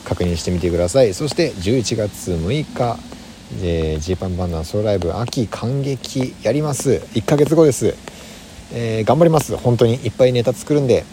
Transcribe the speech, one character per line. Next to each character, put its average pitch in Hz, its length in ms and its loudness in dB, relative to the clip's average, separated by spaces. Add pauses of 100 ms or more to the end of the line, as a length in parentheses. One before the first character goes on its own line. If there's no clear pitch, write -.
確 - 200 -4
認 87 120 0
し 82 80 -6
て - 60 -2
み 90 100 0
て 85 120 0
く 85 60 0
だ 87 120 2
さ 135 140 4
い。 101 100 2
そ 151 140 -4
し - 80 -4
て、 151 240 0
十 101 180 0
一 117 180 -2
月 104 360 -4
六 85 200 -2
日、 127 460 -2 (640)
え 82 360 -2
ー、 - 20 -4
ジ 87 160 -2
ー - 20 -10
パ 95 100 -6
ン 90 80 -4
パ 90 120 -2
ン 87 40 -4
ダ 82 60 -4
の 80 60 -4
ソ 104 160 -4
ロ 107 60 0
ラ 104 80 2
イ 98 60 2
ブ、 85 160 -2
秋 117 320 -2
感 135 360 -4
激 131 580 -4
や 107 100 0
り 147 120 0
ま 147 100 -2
す。 123 280 0 (120)
一 117 80 0
ヶ 147 160 2
月 143 160 4
後 160 120 8
で 143 80 6
す。 107 200 0 (800)
え 113 280 -2
ー、 107 40 0
頑 127 140 4
張 170 60 8
り 165 40 8
ま 156 100 4
す。 - 180 -4
本 120 200 2
当 120 80 6
に 113 120 4
い 113 120 -4
っ - 20 -8
ぱ - 140 2
い 127 80 4
ネ 120 100 2
タ 104 100 0
作 - 200 -4
る 147 80 4
ん 135 60 0
で 101 260 4